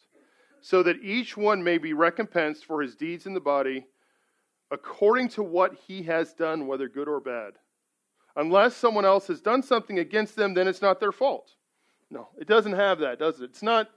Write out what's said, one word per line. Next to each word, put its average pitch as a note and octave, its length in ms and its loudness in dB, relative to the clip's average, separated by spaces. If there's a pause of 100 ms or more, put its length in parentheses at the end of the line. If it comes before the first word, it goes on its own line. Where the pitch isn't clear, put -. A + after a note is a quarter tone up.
(600)
so F#3 220 2
that F3+ 200 -2
each G#3+ 340 -6
one G#3 260 0
may E3+ 160 2
be D#3 140 -6
recompensed E3+ 720 -2
for D3+ 180 -4
his B2 120 -8
deeds E3 320 -10
in F#3+ 80 -8
the F#3 60 -6
body C3+ 460 -2 (840)
according A3+ 580 0
to A3 140 -6
what F3+ 320 0 (120)
he F#3+ 160 -12
has E3 320 -4
done, D#3+ 320 -4
whether C3+ 220 -4
good C#3+ 200 -8
or C#3+ 120 -4
bad. A#2 340 -10 (840)
Unless F#3+ 400 4
someone G#3+ 300 2
else G3 220 4
has E3+ 120 -6
done B3 220 2
something A3 360 0
against G#3 380 -2
them, G3+ 180 0
then F#3 140 2
it's F#3 140 -4
not F#3+ 180 4
their G#3 100 0
fault. B3 420 -2 (580)
No, A#2+ 180 -16 (100)
it D#3 80 -14
doesn't G#3+ 280 4
have F#3+ 240 2
that, B2+ 200 -4
does D#3 220 -2
it? B2 40 -12
It's - 180 -16
not, A3 340 2